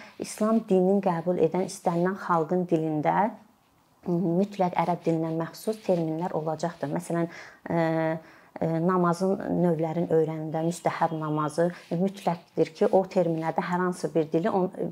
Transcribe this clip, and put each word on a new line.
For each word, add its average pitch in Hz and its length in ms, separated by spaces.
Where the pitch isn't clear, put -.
İslam 220 400
dinini 190 420
qəbul 175 400
edən 180 240
istənilən 180 560
xalqın 175 480
dilində 165 640
mütləq 180 720
ərəb 170 300
dilinə 165 280
məxsus 165 480
terminlər 165 540
olacaqdır. 156 560
Məsələn, 170 380
e, 170 80
e, 160 80
namazın 180 580
növlərin 165 500
öyrənimdə 160 560
müstəhəb 165 500
namazı 151 520
mütləqdir 175 880
ki, 208 160
o 190 180
terminlərdə 165 540
hər 180 240
hansı 180 260
bir 156 180
dili 165 200
on-, 185 180